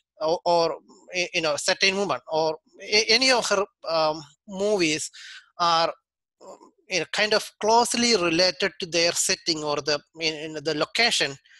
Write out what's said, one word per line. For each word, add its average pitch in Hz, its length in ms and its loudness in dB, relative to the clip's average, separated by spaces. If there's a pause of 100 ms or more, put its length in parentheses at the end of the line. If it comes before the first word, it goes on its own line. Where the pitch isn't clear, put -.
(220)
or, 160 240 0
or, 170 300 2 (380)
y-, 180 200 -2
you 175 80 0
know, 151 140 0
certain 190 420 0
woman 160 220 -2 (120)
or 160 260 0 (240)
a-, 214 280 0
any 254 220 4
of 233 180 2
her, 202 140 2 (240)
um, 156 360 0 (240)
movies 185 640 0 (500)
are, 165 320 2 (500)
um, - 300 -20 (160)
you 185 120 -2
know, 156 120 -2
kind 214 220 0
of - 160 0 (100)
closely 233 560 4
related 180 640 0
to 190 60 -8
their 170 260 0
setting 165 520 -4
or 147 140 -2
the, 147 220 -2 (200)
in, 160 160 -2
in 151 280 -10
the 156 120 -2
location, 160 600 0 (240)